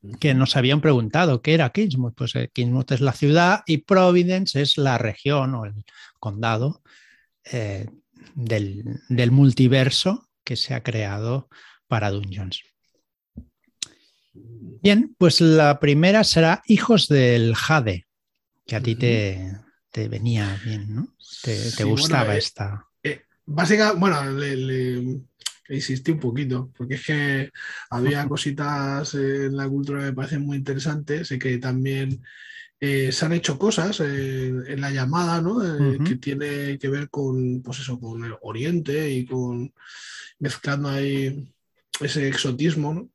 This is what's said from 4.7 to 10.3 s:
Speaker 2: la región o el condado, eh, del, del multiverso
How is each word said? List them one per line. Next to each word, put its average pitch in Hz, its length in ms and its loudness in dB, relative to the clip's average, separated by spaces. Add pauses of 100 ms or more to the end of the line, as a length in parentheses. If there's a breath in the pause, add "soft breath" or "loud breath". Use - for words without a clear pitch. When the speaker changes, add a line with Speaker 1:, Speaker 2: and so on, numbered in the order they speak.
Speaker 2:
la 135 200 2
región 131 560 0
o 113 120 -6
el 101 80 -10 (460 loud breath)
condado, 113 640 -2 (640 soft breath)
eh, 104 440 -6 (460)
del, 113 680 -4 (100)
del 123 220 4
multiverso 135 960 4 (160)